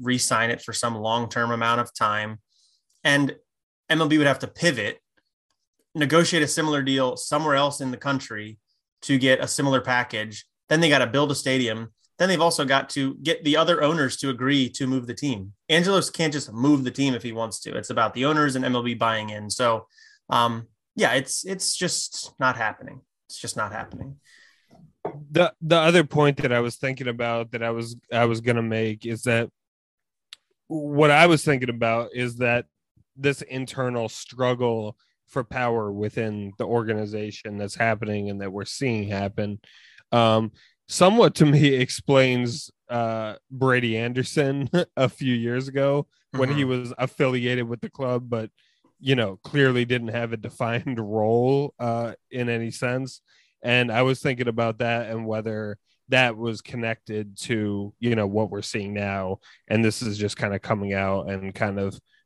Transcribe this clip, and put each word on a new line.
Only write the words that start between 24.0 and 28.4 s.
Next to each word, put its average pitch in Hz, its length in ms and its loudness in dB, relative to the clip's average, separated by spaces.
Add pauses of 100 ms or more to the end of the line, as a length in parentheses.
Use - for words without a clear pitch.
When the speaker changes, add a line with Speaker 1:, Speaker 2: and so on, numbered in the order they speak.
Speaker 2:
The, 165 320 2
the 165 160 4
other 165 260 6
point 143 380 2
that 127 100 0
I 120 80 2
was 120 160 -2
thinking 131 320 -6
about 117 440 -4
that 117 100 -6
I 117 80 -2
was, 117 260 -6 (160)
I 117 140 4
was 113 160 0